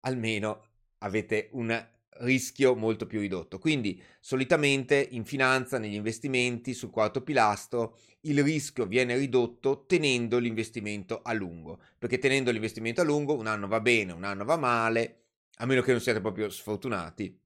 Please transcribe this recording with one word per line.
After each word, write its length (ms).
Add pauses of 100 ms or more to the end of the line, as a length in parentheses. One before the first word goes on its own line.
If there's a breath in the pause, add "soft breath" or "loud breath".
almeno 640 (340)
avete 540
un 360 (300)
rischio 560
molto 300
più 140
ridotto. 400
Quindi 420 (200 loud breath)
solitamente 760 (160)
in 140
finanza, 520
negli 180
investimenti, 800
sul 180
quarto 300
pilastro, 760 (240 soft breath)
il 200
rischio 440
viene 320
ridotto 680
tenendo 520
l'investimento 840
a 120
lungo, 480 (160 soft breath)
perché 200
tenendo 340
l'investimento 500
a 20
lungo 320
un 120
anno 200
va 140
bene, 320
un 100
anno 220
va 100
male, 680 (320)
a 80
meno 160
che 100
non 80
siate 220
proprio 280
sfortunati 960